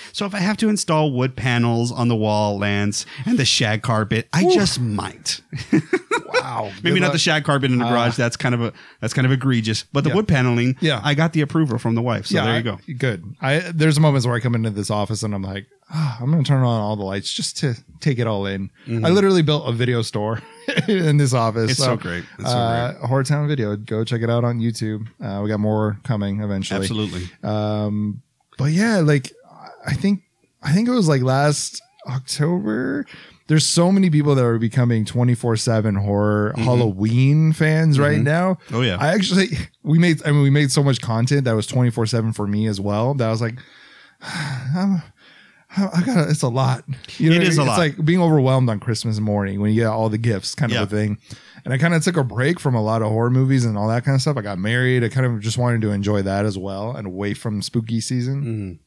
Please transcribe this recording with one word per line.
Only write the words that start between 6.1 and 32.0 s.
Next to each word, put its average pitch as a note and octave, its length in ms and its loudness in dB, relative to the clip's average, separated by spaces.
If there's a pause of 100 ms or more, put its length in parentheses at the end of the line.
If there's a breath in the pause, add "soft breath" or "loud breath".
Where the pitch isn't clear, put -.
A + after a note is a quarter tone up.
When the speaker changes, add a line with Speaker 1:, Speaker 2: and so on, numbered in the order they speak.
Speaker 2:
Wow. A#2 380 -4 (100)
Speaker 1:
Maybe C#3 120 2
Speaker 2:
Good C#3+ 80 2
Speaker 1:
not - 60 2
Speaker 2:
luck. C#3+ 40 0
Speaker 1:
the C3+ 80 0
shag D#3 240 0
carpet C#3 260 2
in B2 80 2
the A#2+ 60 2
garage. A#2+ 300 2
Speaker 2:
Uh, B2 100 0
Speaker 1:
That's A#2 120 -2
kind B2 180 -2
of A#2 80 0
a, A#2 100 -2 (280 loud breath)
that's A2+ 140 -4
kind C3 120 2
of C3 60 4
egregious. B2 600 0
But C#3 100 0
the D3+ 80 2
Speaker 2:
yeah. - 60 0
Speaker 1:
wood G#3+ 120 0
paneling, B2+ 520 2
Speaker 2:
Yeah. D3 220 0
Speaker 1:
I C#3+ 120 0
got D#3 200 0
the D#3 60 2
approval C#3+ 380 0
from A#2 160 -2
the A2+ 80 0
wife. A2 240 -2
So - 80 -4
Speaker 2:
Yeah, D#3 100 2
Speaker 1:
there A2+ 100 2
you A#2 40 0
Speaker 2:
I, A#2 40 -2
Speaker 1:
go. A2 160 -4 (200)
Speaker 2:
good. A2+ 260 -2 (160)
I, C#3 180 0 (140)
there's D#3 280 2
moments C#3 260 4
where B2 80 0
I A#2 60 0
come A#2+ 160 0
into A2+ 140 0
this G2+ 200 -4
office G#2 320 -2
and G#2 140 -4
I'm G2 60 -6
like, F#2+ 240 -8 (240)
"Ah, D3+ 300 -4
I'm B2 120 -2
gonna E3 100 2
turn C3+ 220 2
on A#2 160 0
all G#2 160 -2
the G#2 80 -6
lights F#2+ 280 -6
just - 260 -8
to B2 180 -4 (240)
take C3 180 0
it A#2 80 0
all G2+ 200 -4
in." G2 240 -6 (160 soft breath)
Speaker 1:
Mm-hmm. A#2 200 -2
Speaker 2:
I E3 40 2
literally F#3+ 320 4
built D3 260 0
a B2 40 -2
video A#2+ 300 0
store G#2+ 400 -4 (220)
<laughs> - 240 -4
in E3+ 280 2
this C#3+ 160 2
office. A2+ 380 0
Speaker 1:
It's B2+ 100 -2
so B2+ 160 0
great. F2 280 -6 (160)
It's B2 100 -2
so B2 80 0
Speaker 2:
uh, A#2+ 340 -2
Speaker 1:
great. C3 160 -10
Speaker 2:
Horror C3 160 0
Town D3 220 -2
Video. A2+ 300 -2
Go G#2+ 280 -4
check A#2 180 -4
it A#2 80 0
out A#2 140 2
on A#2+ 140 -2
YouTube. A2 480 -4 (160)
Uh, G2+ 220 -6
we G#2+ 40 -2
got G#2+ 120 0
more G#2+ 420 0
coming G2+ 400 -4
eventually. G2+ 380 -4
Speaker 1:
Absolutely. F#2+ 480 -4 (160)
Speaker 2:
Um, G#2+ 760 -4 (380)
but C#3+ 140 0
yeah, G#3+ 260 2
like, D3 340 2 (540)
I - 80 -2
think, G3 280 0 (380)
I C#3 120 0
think A3 160 4
it B3 40 2
was, A3 160 4
like, C#3 140 4
last C#3 580 0 (280)